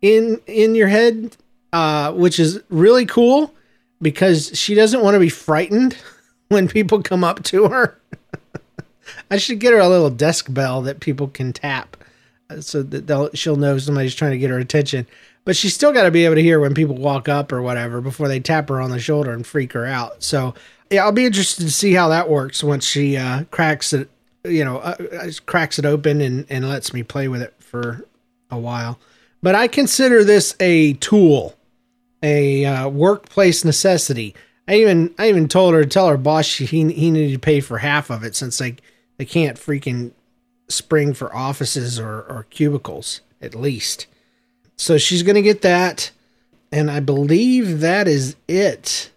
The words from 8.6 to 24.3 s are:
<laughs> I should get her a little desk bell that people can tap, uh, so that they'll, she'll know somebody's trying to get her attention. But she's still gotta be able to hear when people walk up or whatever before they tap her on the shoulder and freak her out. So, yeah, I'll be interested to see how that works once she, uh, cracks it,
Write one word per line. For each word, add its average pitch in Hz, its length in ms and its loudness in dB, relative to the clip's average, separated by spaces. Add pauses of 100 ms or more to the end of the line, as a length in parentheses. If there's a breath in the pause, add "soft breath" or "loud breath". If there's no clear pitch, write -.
<laughs> - 680 -20
I 202 80 0
should 208 220 -4
get 240 120 4
her 226 60 6
a 185 100 6
little 175 220 4
desk 139 420 -2
bell 131 300 -4
that 139 180 -8
people 139 280 -6
can 127 240 -8
tap, 131 440 -10 (540 soft breath)
uh, - 100 -16
so 147 220 -6
that 139 240 -10
they'll, 147 260 -2
she'll 156 240 -2
know 143 220 0
somebody's 135 360 -2
trying 147 180 -2
to 131 60 -4
get 131 120 -2
her 127 80 -4
attention. 131 480 -2 (380 soft breath)
But 185 120 0
she's 196 180 -2
still 294 180 2
gotta 214 180 4
be 170 140 4
able 160 120 4
to 156 60 4
hear 165 180 4
when 139 140 0
people 151 200 0
walk 139 340 -4
up 143 240 -4
or 123 100 -4
whatever 120 380 -6
before 135 280 -6
they 135 120 -4
tap 156 280 -2
her 135 120 -2
on 127 100 -4
the 120 100 -6
shoulder 147 320 -2
and 117 140 -10
freak 135 260 -6
her 117 140 -6
out. 123 360 -8
So, 127 320 -4 (360 soft breath)
yeah, 196 140 2
I'll 208 80 2
be 254 140 2
interested 190 360 -2
to 160 80 -4
see 190 240 2
how 180 140 4
that 165 200 0
works 139 340 -2
once 143 220 -2
she, 143 320 -2
uh, 131 340 -4
cracks 156 420 -2
it, 139 160 -4 (360)